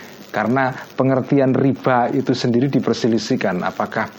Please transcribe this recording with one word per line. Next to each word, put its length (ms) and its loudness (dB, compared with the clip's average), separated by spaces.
Karena 400 0
pengertian 560 2
riba 580 2
itu 240 0
sendiri 320 2
diperselisihkan, 960 0
apakah 540 -4